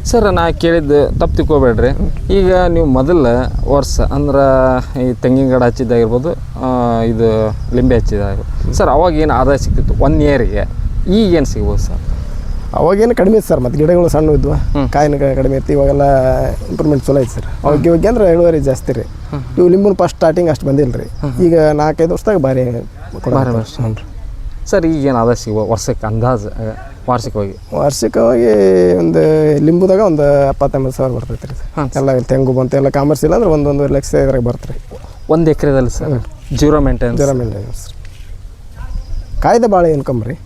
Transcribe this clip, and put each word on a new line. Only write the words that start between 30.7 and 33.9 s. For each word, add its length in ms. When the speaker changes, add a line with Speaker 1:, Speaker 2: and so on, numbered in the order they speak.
Speaker 2:
ಎಂಬತ್ತು 180
ಸಾವಿರ 160
ಬರ್ತೈತೆ 360
ರೀ 60
ಸರ್. 220
Speaker 1:
ಹಾಂ, 140
ಸರ್. 60
Speaker 2:
ಎಲ್ಲ 220
ತೆಂಗು 340
ಬಂತು, 240
ಎಲ್ಲ 120
ಕಾಮರ್ಸ್ 360
ಇಲ್ಲ 100
ಅಂದ್ರೆ 160
ಒಂದು 200
ಒಂದೂವರೆ 240